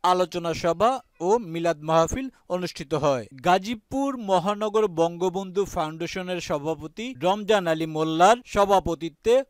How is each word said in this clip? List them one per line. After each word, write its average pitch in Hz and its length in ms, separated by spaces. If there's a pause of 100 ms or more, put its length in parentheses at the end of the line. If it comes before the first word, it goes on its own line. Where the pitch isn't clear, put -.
আলোচনা 175 500
সভা 175 380 (360)
ও - 20 (220)
মিলাদ 165 360
মাহফিল 165 400 (220)
অনুষ্ঠিত 170 440
হয়। 139 300 (240)
গাজীপুর 226 640 (180)
মহানগর 208 560 (140)
বঙ্গবন্ধু 175 640
ফাউন্ডেশনের 170 840
সভাপতি 156 580 (200)
রমজান 196 420
আলী 160 280
মোল্লার 160 420 (160)
সভাপতিত্বে 175 840 (140)